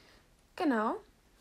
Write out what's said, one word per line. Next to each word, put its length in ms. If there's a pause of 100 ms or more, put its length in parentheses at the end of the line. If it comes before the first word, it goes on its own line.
(560)
Genau. 380 (460)